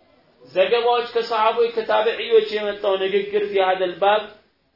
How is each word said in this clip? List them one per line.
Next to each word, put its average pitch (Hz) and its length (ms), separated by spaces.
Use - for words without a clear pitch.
ዘገባዎች 233 640
ከሰሃቦች 226 640
ከታቢዒዎች 220 800
የመጣው 208 460
ንግግር 196 480
في 196 160
هذا 185 240
الباب 196 380